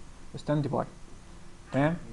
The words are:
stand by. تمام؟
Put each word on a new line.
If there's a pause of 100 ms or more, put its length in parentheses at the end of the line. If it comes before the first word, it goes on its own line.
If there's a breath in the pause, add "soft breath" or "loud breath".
(360)
stand
by. (880)
تمام؟ (160)